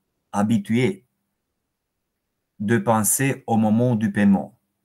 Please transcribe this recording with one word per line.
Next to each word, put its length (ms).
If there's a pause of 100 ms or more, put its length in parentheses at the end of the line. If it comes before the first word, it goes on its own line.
(320)
habitué 720 (1500)
de 200
penser 680
au 100
moment 400
du 160
paiement. 460 (260)